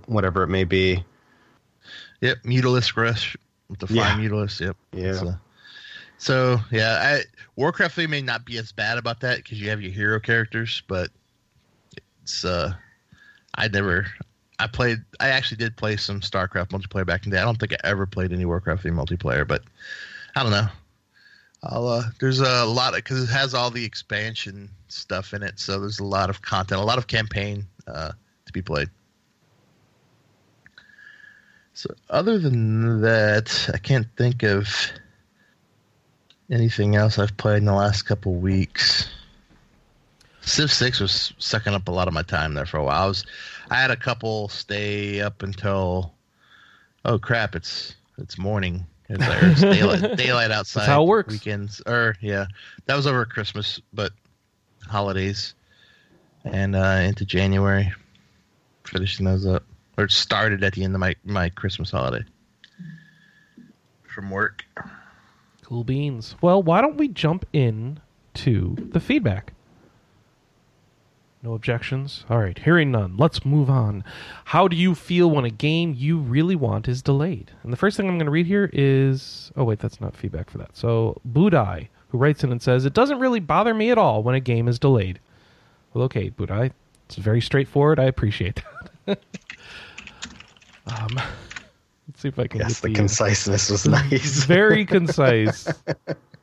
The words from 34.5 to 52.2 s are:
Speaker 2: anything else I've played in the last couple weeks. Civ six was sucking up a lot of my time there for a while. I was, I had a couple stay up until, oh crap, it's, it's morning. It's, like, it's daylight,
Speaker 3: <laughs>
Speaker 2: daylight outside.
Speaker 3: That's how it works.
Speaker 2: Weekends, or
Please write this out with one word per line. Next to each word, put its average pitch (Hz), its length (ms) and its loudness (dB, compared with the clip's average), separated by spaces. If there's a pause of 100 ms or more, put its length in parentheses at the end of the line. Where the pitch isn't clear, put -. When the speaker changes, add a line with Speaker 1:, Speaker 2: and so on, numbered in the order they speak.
Speaker 2:
anything 113 460 2
else 107 240 4
I've 101 180 0
played 104 200 2
in 104 80 2
the 101 80 4
last 101 340 2
couple 98 260 -2
weeks. - 760 0 (1300)
Civ 151 300 0
six 123 280 0
was - 380 -2
sucking 107 380 -2
up 95 120 -4
a 90 40 -4
lot 90 160 0
of 82 80 -2
my 80 80 -2
time 78 320 -2
there 69 100 -4
for - 120 -6
a 76 60 -2
while. 76 200 2
I - 20 2
was, 98 180 -2 (460)
I 123 100 0
had 131 120 2
a 117 40 -2
couple 110 540 -4
stay 104 720 -4
up 104 220 -6
until, 95 680 -2 (920)
oh 113 140 2
crap, 113 360 -2
it's, - 380 -10 (240)
it's - 220 -12
morning. 92 480 -4 (260)
It's, 98 140 0
like, - 160 2
it's 160 160 8
daylight, 202 560 4
Speaker 3:
<laughs> - 0 -
Speaker 2:
daylight 123 360 2
outside. 107 320 -2
Speaker 3:
That's 104 40 2
how 143 160 6
it 170 40 4
works. 196 260 2
Speaker 2:
Weekends, 104 520 -8
or 117 360 0